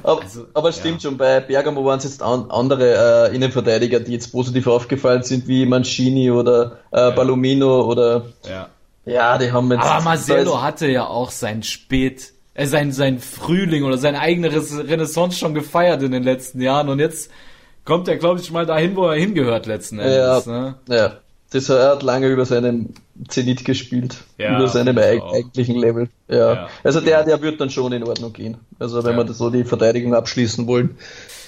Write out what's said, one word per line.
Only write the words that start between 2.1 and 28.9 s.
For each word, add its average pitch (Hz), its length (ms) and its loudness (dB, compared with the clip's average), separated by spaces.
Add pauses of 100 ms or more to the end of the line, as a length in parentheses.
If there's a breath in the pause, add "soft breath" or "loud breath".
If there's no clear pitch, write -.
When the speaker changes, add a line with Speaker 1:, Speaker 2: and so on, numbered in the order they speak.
Speaker 1:
an-, 120 300 -2
andere, 117 800 4
äh, 127 40 -6
Innenverteidiger, 120 640 2
die 120 140 -6
jetzt 117 180 -8
positiv 123 360 -2
aufgefallen 123 560 0
sind, 127 240 -4
wie 131 180 2
Mancini 127 680 2
oder, 120 480 2 (120)
äh, - 80 2
Speaker 2:
Ja. 123 120 4
Speaker 1:
Palomino 131 760 2
oder 120 400 0 (220)
Speaker 2:
Ja. 92 220 -12 (360)
Speaker 1:
Ja, 123 320 2
die 123 140 0
haben 123 200 2
jetzt 117 120 2
Speaker 2:
Aber 156 200 2
Marcelo 147 480 0
Speaker 1:
da 131 60 0
ist 120 60 -4
Speaker 2:
hatte 151 240 -2
ja 123 200 0
auch 120 240 -6
sein 110 320 -6
Spät-, - 720 -4 (200)
äh, 139 140 -4
sein, 143 240 0
sein 131 280 0
Frühling 160 640 -2
oder 131 140 0
seine 143 220 0
eigene 165 320 0
Res-, 147 260 -2 (100)
Renaissance 165 520 -2
schon 160 140 -2
gefeiert 151 500 0
in 131 80 -2
den 127 120 -2
letzten 127 380 -4
Jahren 139 280 0
und 139 100 -2
jetzt 160 300 -2 (560 soft breath)
kommt 175 220 -2
er, 160 100 0
glaub 175 220 0
ich, 160 120 -12
mal 170 140 -2
dahin, 165 300 0
wo 185 120 2
er 156 120 0
hingehört 135 460 0
letzten 107 340 -8
Speaker 1:
Ja. 104 60 -4 (280)
Speaker 2:
Endes, 120 120 2
ne? 127 300 -8 (120)
Speaker 1:
Ja. 113 300 0 (340)
Das, 135 180 -2
er 131 220 6
hat 143 100 0
lange 131 280 2
über 131 160 2
seinem 120 500 -2 (320)
Zenit 123 360 -2
gespielt, 123 600 -4 (160)
Speaker 2:
Ja, 107 180 0
Speaker 1:
über 131 100 2
seinem 123 300 2
Speaker 2:
finde 110 60 4
ich 104 40 6
Speaker 1:
eig-, 104 140 2
Speaker 2:
auch. 90 120 -8
Speaker 1:
eigentlichen 120 420 -2
Level. 117 340 0 (180)
Ja. 117 260 4
Speaker 2:
Ja. 90 140 -4 (160 loud breath)
Speaker 1:
Also 147 160 2
der, 160 200 4
Speaker 2:
Ja. 151 40 2
Speaker 1:
der 151 200 2
wird 156 180 -4
dann 135 80 -2
schon 127 240 -2
in 117 100 -4
Ordnung 117 300 -6
gehen. 113 240 -12 (220)
Also 120 240 -4